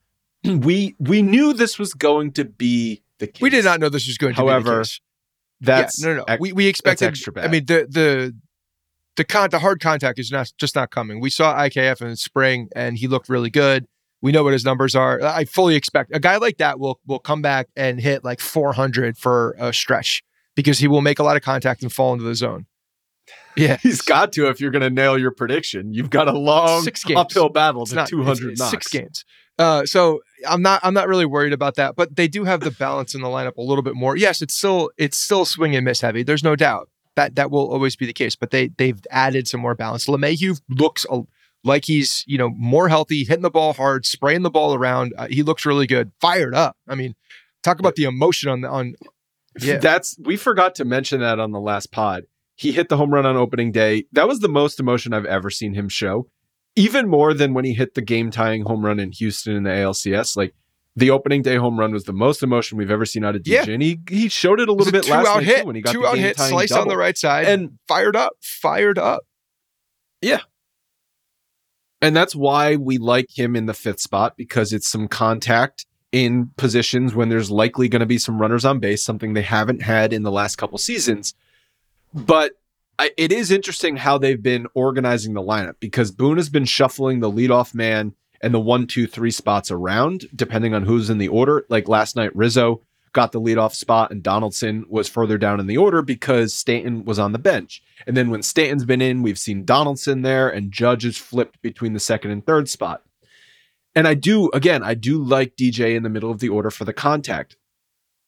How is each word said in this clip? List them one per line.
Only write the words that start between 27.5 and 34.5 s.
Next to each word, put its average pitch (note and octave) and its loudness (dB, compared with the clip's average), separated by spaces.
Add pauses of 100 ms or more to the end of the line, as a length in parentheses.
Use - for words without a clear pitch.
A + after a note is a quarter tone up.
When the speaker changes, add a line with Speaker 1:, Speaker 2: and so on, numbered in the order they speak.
Speaker 2:
It's A2+ -8
Speaker 1:
to C#3 -6
Speaker 2:
not, D#3 -2
Speaker 1:
two D#3 -2
hundred B2+ -2
Speaker 2:
it's, A2+ -8
it's B2 0
six A2 -6
Speaker 1:
knocks. C3+ -6
Speaker 2:
games. - -16 (340)
Uh, D#3 2
so E3+ 2 (260)
I'm F3 2
not, F#3+ 4
I'm F#3 0
not F#3+ 2
really F#3 2
worried C#3+ 0
about C#3 -2
that, C3+ -2
but E3 -2
they E3+ 2
do G3+ -4
have F3+ 0
the D3+ -4
balance C3+ -4
in C3+ -10
the B2+ -6
lineup B2+ -6
a A#2+ -8
little C#3 0
bit B2+ -6
more. B2+ 0
Yes, F#3+ 2
it's D3+ -6